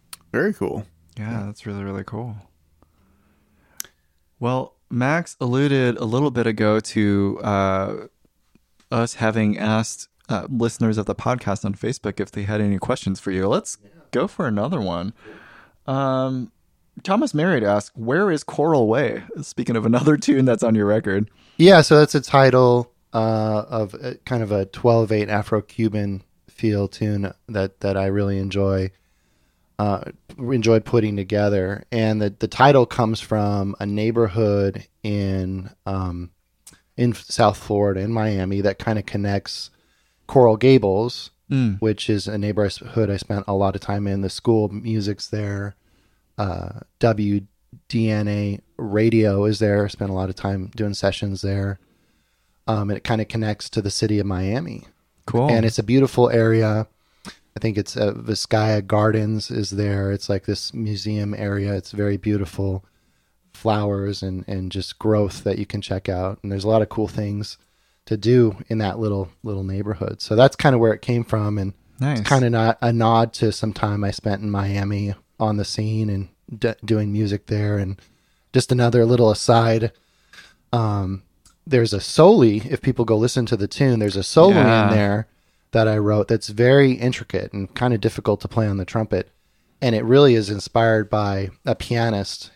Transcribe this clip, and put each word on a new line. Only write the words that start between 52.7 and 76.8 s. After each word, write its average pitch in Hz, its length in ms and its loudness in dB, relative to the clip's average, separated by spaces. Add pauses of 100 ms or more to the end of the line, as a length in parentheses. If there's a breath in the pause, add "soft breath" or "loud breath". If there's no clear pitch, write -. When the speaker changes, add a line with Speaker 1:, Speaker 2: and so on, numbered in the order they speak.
Speaker 3:
and 101 80 -4
it - 80 -12
kinda 110 180 -2
connects 107 460 -6
to 113 120 -2
the 98 80 -2
city 107 300 0
of 95 60 -2
Miami. 101 640 -4 (380)
Speaker 2:
Cool. 120 240 0
Speaker 3:
And 117 160 4
it's 113 140 0
a 110 40 -2
beautiful 123 460 4
area. 113 580 2 (380 loud breath)
I - 360 -18
think 107 160 -2
it's, - 180 -6
uh, 107 180 0
Vizcaya 107 720 -2
Gardens 107 640 0
is 113 220 -6
there. 98 400 -2
It's, 101 180 -6
like, 98 160 -2
this - 280 -6
museum 104 600 -6
area. 101 420 -4
It's - 160 -8
very 101 260 -2
beautiful. 98 640 -4 (720)
Flowers 104 680 -2
and, 92 260 -8
and 95 240 -6
just - 280 -10
growth 104 440 -4
that 98 140 -4
you 104 80 -6
can 104 160 -10
check 95 280 -8
out. 92 340 -6
And 101 80 -8
there's 98 140 -6
a - 40 0
lot 110 120 4
of 104 80 -2
cool 107 180 -4
things 104 500 -8 (480)
to 110 100 -4
do 117 400 4 (140)
in 113 80 -2
that 104 220 -4
little, 101 300 -2 (140)
little 101 200 -6
neighborhood. 101 580 -6
So - 140 -2
that's 131 200 6
kinda 135 220 4
where 113 160 4
it - 80 -6
came 120 220 -2
from. 104 340 -2
And 98 160 -4 (260)
Speaker 2:
Nice. 131 200 -2
Speaker 3:
it's 107 100 -4
kinda 127 200 4
not 113 320 2
a 117 120 2
nod 113 400 2
to 110 180 0
some 107 220 -4
time 104 300 -4
I 101 80 -2
spent 101 320 -4
in 104 80 -4
Miami 101 640 -2 (260)
on 107 180 0
the 98 80 -2
scene 110 440 -4
and 98 200 -6 (280)
d-, 113 160 -2 (120)